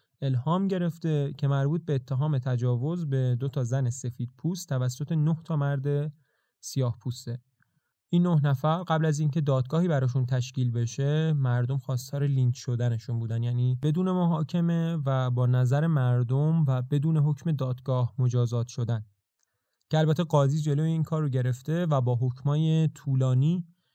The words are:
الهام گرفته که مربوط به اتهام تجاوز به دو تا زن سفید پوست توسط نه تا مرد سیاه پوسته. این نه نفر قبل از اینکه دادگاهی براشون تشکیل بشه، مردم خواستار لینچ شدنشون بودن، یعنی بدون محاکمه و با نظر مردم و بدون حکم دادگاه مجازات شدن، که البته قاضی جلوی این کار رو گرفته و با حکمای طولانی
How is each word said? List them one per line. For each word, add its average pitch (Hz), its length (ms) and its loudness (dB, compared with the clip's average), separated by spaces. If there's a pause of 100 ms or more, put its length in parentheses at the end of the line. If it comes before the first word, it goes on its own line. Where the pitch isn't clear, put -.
(200)
الهام 151 480 0
گرفته 160 680 -2
که 143 100 0
مربوط 143 360 0
به 156 100 -2
اتهام 135 440 -2
تجاوز 127 680 -2
به 131 340 0
دو 139 80 -4
تا 131 160 -4
زن 123 260 0
سفید 123 460 -8
پوست 175 320 -6
توسط 127 440 -4
نه 156 320 2
تا 165 120 -4
مرد 143 560 -2 (480)
سیاه 123 380 -2
پوسته. 123 400 -10 (720)
این 175 120 4
نه 175 240 4
نفر 156 360 0
قبل 160 240 0
از 151 120 0
اینکه 151 220 0
دادگاهی 143 480 0
براشون 131 380 0
تشکیل 123 440 -2
بشه، 139 640 0
مردم 127 460 0
خواستار 135 480 -4
لینچ 131 300 2
شدنشون 117 640 -2
بودن، 113 240 -4
یعنی 123 400 0
بدون 160 280 0
محاکمه 170 960 0
و 131 240 0
با 123 160 2
نظر 127 400 2
مردم 139 800 2
و 131 160 0
بدون 147 340 0
حکم 151 360 0
دادگاه 127 680 -2
مجازات 120 500 2
شدن، 113 360 -4 (840)
که 156 80 2
البته 160 260 2
قاضی 151 340 2
جلوی 151 320 0
این 160 120 0
کار 156 200 -2
رو 151 60 -2
گرفته 127 580 -2
و 147 140 2
با 123 200 2
حکمای 151 680 0
طولانی 135 760 0 (300)